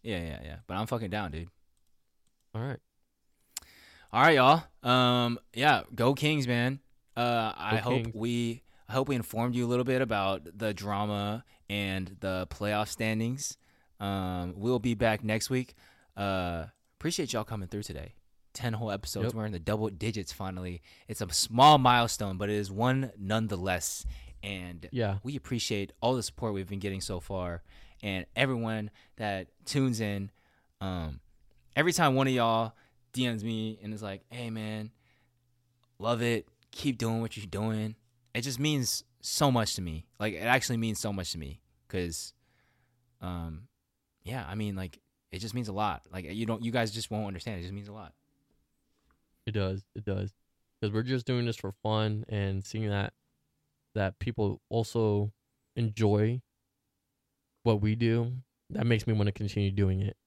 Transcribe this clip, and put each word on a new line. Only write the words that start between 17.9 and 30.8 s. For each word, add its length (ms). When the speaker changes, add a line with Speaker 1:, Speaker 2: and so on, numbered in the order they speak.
Speaker 1:
Ten 220
whole 160
episodes. 360
Speaker 2:
Yep. 80
Speaker 1:
We're 120
in 60
the 60
double 300
digits 440
finally. 500
It's 140
a 100
small 460
milestone, 580
but 140
it 60
is 140
one 480
nonetheless. 880
And 500
Speaker 2:
Yeah. 300
Speaker 1:
we 140
appreciate 560
all 140
the 60
support 300
we've 160
been 120
getting 200
so 200
far 420
and 240
everyone 540
that 300
tunes 360
in. 300